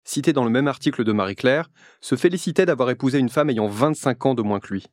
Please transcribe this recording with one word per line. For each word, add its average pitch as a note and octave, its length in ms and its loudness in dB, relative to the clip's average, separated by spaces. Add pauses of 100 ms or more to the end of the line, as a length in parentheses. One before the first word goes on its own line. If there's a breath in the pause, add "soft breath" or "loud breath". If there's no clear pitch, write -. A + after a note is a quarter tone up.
cité D#3 260 -2
dans C3+ 140 2
le A2+ 40 0
même C3+ 180 2
article C3 360 -2
de A2 80 0
Marie-Claire, G#2+ 580 0 (300 soft breath)
se - 160 -2
félicitait F3+ 500 2
d'avoir B2+ 240 0
épousé C3 300 0
une B2 100 2
femme D3+ 200 0
ayant A2 180 0
vingt-cinq B2+ 580 -2
ans C3+ 80 2
de A#2 80 -2
moins G#2 180 0
que - 140 -10
lui. F#2+ 200 -8